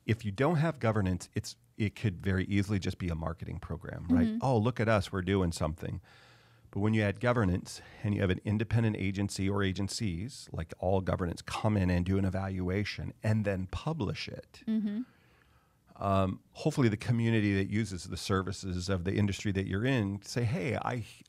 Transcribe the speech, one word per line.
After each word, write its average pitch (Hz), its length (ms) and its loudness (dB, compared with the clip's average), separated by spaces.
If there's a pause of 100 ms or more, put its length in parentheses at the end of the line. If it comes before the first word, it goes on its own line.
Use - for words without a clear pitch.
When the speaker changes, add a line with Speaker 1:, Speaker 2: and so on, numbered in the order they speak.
Speaker 1:
if - 180 0
you 107 80 -4
don't 139 240 2
have 156 240 0
governance, 104 560 0
it's, - 220 -6 (200)
it 104 160 -2
could 95 300 -2
very 95 220 0
easily 101 340 0
just 90 180 -4
be 90 120 -4
a 82 60 -2
marketing 82 440 -8
program, - 500 -10
right? 247 180 4
Speaker 2:
Mm-hmm. 220 140 -4
Speaker 1:
"Oh, 131 160 4
look 117 220 2
at 110 80 0
us, 107 240 4
we're 95 100 -2
doing 90 300 2
something." 80 480 -4 (720)
But - 80 -4
when 107 140 2
you 110 80 4
add 101 180 0
governance 117 640 2 (220)
and 104 120 0
you 101 60 0
have 95 80 4
an 92 160 0
independent 110 500 2
agency 98 540 -2
or 101 140 2
agencies, 98 920 -4
like, 78 260 -8
all 95 220 2
governance, 90 400 -2
come - 340 0
in 92 140 4
and 90 160 4
do 95 120 2
an 98 60 2
evaluation 95 1000 -2
and 110 220 2
then 95 260 -2
publish - 600 -4
it, - 360 -14
Speaker 2:
Mm-hmm. 214 360 -2 (1000)
Speaker 1:
um, 98 380 2 (140)
hopefully 143 340 2
the 107 100 4
community 113 580 4
that 98 140 2
uses 101 360 -2
the 101 120 -6
services 95 680 0
of 92 160 0
the 98 100 0
industry 101 380 2
that 95 160 0
you're 98 180 0
in 101 360 0
say, - 240 -4
"Hey, 131 320 -2
I, 113 280 -4 (240)